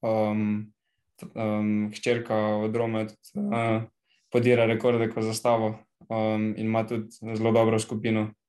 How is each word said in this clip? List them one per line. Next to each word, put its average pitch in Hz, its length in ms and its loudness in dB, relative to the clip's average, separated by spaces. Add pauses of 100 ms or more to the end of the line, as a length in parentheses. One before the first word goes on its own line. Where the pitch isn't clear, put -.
Ehm, 107 680 0 (460)
t-, - 180 -18
ehm, 107 560 0
hčerka 117 460 -2
od 107 400 0
Rome 113 300 -2
tudi, - 500 -8
eh, 113 260 0 (480)
podira 120 360 4
rekorde, 113 440 2
ko 110 120 -4
zastavo, 110 560 0 (320)
ehm, 110 460 -2
in 110 100 -4
ima 110 200 0
tudi 110 220 -6 (260)
zelo 110 180 2
dobro 113 260 4
skupino 110 520 -2 (180)